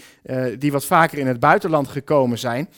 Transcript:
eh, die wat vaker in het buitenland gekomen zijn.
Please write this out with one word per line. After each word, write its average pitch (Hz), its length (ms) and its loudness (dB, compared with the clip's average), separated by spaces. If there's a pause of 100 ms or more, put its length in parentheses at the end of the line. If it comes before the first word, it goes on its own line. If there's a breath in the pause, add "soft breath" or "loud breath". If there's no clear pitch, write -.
(240 loud breath)
eh, 131 220 -4 (120)
die 143 140 0
wat 139 140 -2
vaker 165 320 2
in 139 100 -2
het 123 120 -2
buitenland 156 480 2
gekomen 131 520 0
zijn. 123 380 -6